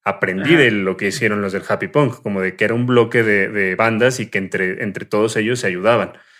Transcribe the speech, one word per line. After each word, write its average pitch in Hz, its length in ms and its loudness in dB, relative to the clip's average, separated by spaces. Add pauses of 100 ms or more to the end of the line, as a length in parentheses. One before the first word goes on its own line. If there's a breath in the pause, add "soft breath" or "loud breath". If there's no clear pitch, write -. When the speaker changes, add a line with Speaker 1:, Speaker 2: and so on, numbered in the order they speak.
Speaker 1:
aprendí 95 480 -2
Speaker 2:
Ajá. 165 60 6
Speaker 1:
de 123 120 6
lo 95 240 0
que 101 120 -4
hicieron 104 340 -2
los 98 100 -4
del 95 160 -4
happy 101 220 -2
punk, 127 320 0
como 101 180 -4
de 95 160 -2
que - 80 -2
era 107 100 0
un 120 120 0
bloque 120 380 4
de, 101 260 2
de 98 260 -2
bandas 113 460 2
y 104 60 -8
que - 100 -4
entre, 95 460 -4
entre 101 220 -6
todos 110 300 0
ellos 113 240 -2
se 110 80 -4
ayudaban. 98 460 0 (260 soft breath)